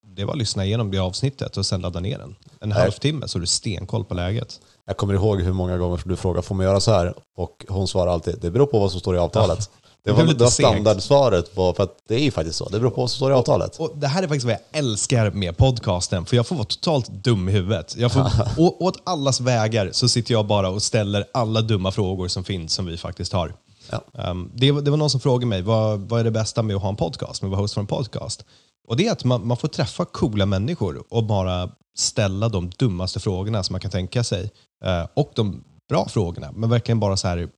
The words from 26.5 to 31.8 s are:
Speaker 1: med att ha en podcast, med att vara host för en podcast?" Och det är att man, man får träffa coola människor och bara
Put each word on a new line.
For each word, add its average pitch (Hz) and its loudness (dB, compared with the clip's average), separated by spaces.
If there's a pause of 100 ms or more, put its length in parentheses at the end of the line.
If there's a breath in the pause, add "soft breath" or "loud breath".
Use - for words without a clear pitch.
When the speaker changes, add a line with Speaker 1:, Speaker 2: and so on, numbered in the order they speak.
Speaker 1:
med 107 -2
att 95 -2
ha 101 -2
en 104 -2
podcast, - -6
med 98 -4
att - -4
vara 95 0
host 101 -2
för 107 -2
en 101 -4
podcast?" - -6 (440 soft breath)
Och 117 -2
det 185 2
är 226 0
att - -6
man, 123 2
man 123 2
får 156 -4
träffa - -4
coola 104 0
människor 101 -2
och 113 2
bara 92 0 (280)